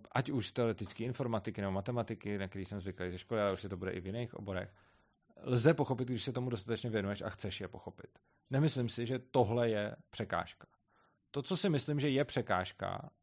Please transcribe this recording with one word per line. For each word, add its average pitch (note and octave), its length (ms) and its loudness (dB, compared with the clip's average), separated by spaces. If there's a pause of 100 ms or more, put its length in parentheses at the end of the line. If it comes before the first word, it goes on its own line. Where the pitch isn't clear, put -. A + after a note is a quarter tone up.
(120)
ať B2 180 0
už B2 180 0
z - 40 -10
teoretické A2+ 520 0
informatiky A#2 560 -2
nebo G2 120 0
matematiky, G#2 680 -2
na F#2+ 100 -4
který F#2+ 160 -6
jsem G2+ 160 -6
zvyklý F2+ 300 -4
ze F2+ 80 -6
školy, A2 220 -2
ale G2+ 120 4
už F#2+ 80 -2
se G2+ 80 -8
to F#2+ 80 -4
bude F#2 140 -2
i F2+ 100 -4
v F2+ 60 -8
jiných A2+ 280 -4
oborech, G2 400 -6 (680)
lze B2+ 320 6
pochopit, B2+ 340 0
když B2 160 -2
se C3+ 80 -2
tomu B2+ 180 0
dostatečně A2+ 400 -2
věnuješ G2+ 320 0
a - 80 -2
chceš - 300 -6
je F#2+ 80 -6
pochopit. - 500 -14 (320)
Nemyslím C3+ 380 2
si, A#2+ 180 -4
že C3 120 0
tohle A#2+ 500 4
je G#2 280 0 (140)
překážka. - 560 -4 (640)
To, C#3+ 120 -4
co F#3 140 0
si G3+ 120 2
myslím, D3 320 2
že C#3+ 100 4
je C3+ 140 4
překážka, F#2+ 840 -2 (120)